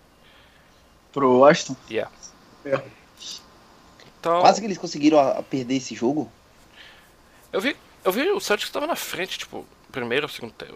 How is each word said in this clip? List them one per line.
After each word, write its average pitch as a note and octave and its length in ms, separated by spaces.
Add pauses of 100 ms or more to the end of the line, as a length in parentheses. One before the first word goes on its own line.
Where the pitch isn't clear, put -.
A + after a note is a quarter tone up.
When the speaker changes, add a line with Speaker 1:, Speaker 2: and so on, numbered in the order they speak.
(1120)
Speaker 1:
Pro B2+ 260
Washington? C#3 380 (140)
Speaker 2:
Yeah. G#2+ 200 (540)
Speaker 3:
É. C3+ 160 (1400)
Speaker 2:
Então, E3+ 220
Speaker 4:
Quase G3 180
que A3 60
eles F#3+ 120
conseguiram D#3 400
a, C3+ 200
a - 40
perder C3 340
esse C3 180
jogo. B2 360 (1200)
Speaker 2:
eu F3+ 80
vi, B3 140 (300)
eu F#3 80
vi C4+ 180
o G#4 100
Celtics - 300
tava C#4+ 160
na E4 100
frente, - 420
tipo, - 260 (260)
primeiro, C3 380
segundo, - 240
te-, - 240